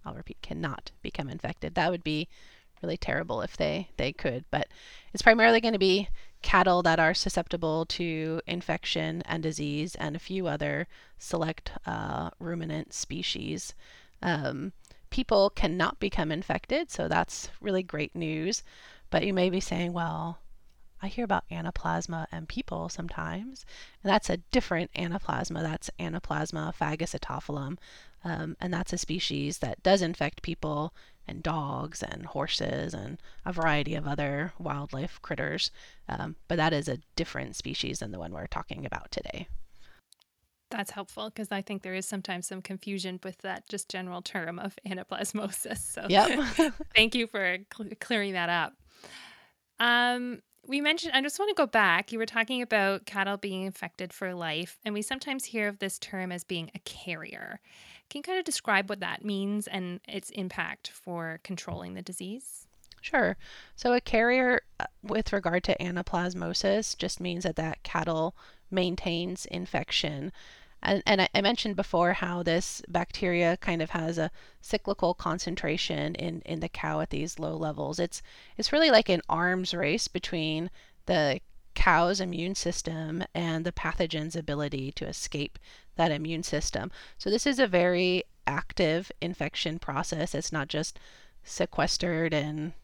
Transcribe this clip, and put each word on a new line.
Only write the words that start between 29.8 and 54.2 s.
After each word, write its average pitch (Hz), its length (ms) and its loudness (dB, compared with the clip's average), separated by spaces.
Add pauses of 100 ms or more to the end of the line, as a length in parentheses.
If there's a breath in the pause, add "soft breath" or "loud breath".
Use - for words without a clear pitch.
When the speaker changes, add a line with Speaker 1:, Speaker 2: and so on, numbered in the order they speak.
Speaker 1:
does 190 200 6
infect 160 400 -2
people 151 520 -4 (320 soft breath)
and - 180 -10
dogs 147 600 -4
and - 220 -8
horses - 680 -2
and 127 240 -8 (280 soft breath)
a 180 80 -4
variety 160 420 4
of 156 120 -2
other 143 500 -2
wildlife 143 640 -6
critters, - 500 -2 (360 loud breath)
um, 156 280 -4 (120)
but - 80 0
that 160 180 4
is 143 140 0
a 131 120 -2 (160)
different 131 400 -4
species - 440 -4
than 107 120 -8
the 90 80 -8
one 85 120 -8
we're 85 160 -8
talking - 380 -6
about - 260 -8
today. - 360 -8 (1200 soft breath)
Speaker 2:
That's 202 220 -4
helpful, 214 400 -8
'cause 214 200 -6
I 196 100 -2
think 196 200 -6
there 185 120 -8
is 190 120 -4
sometimes 185 420 -6
some 190 140 -8
confusion 190 600 -6
with 185 160 -10
that 190 300 -8
just 202 200 -8
general 185 320 -6
term 170 380 -6
of - 260 -6
anaplasmosis. 202 920 -4
So - 320 -6
Speaker 1:
Yep. 277 640 6 (100)
<laughs> - 40 -6
Speaker 2:
<laughs> - 80 -6
thank 220 200 8
you 233 120 2
for 185 300 0 (180)
cl-, 208 240 -8
clearing 202 340 0
that 170 160 0
up. 170 240 2 (1080 loud breath)
Um, 240 600 4 (240)
we 277 160 0
mentioned, 320 320 2
I 269 80 6
just 285 180 -4
wanna 415 140 2
go 285 140 6
back. 196 440 6
You 226 80 -4
were 226 60 0
talking 226 360 0
about 196 440 2
cattle 202 320 0
being 190 260 -4
infected 185 480 -8
for 185 220 -6